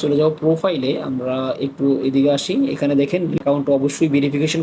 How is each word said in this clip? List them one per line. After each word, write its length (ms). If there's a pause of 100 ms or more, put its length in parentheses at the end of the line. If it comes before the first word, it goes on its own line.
চলে 180
যাব 80 (140)
প্রোফাইলে। 480 (180)
আমরা 280 (300)
একটু 180 (240)
এদিকে 300
আসি। 160 (200)
এখানে 280
দেখেন 280
অ্যাকাউন্ট 360 (120)
অবশ্যই 360
ভেরিফিকেশন 480